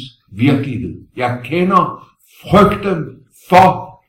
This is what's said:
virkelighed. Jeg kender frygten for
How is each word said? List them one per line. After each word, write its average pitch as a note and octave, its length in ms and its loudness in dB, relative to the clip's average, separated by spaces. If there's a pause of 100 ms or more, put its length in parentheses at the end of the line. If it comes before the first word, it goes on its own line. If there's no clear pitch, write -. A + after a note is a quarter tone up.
(320)
virkelighed. A2 640 -2 (200)
Jeg B2 280 -4
kender F3+ 720 -2 (260)
frygten F#3+ 840 0 (220)
for F3+ 600 0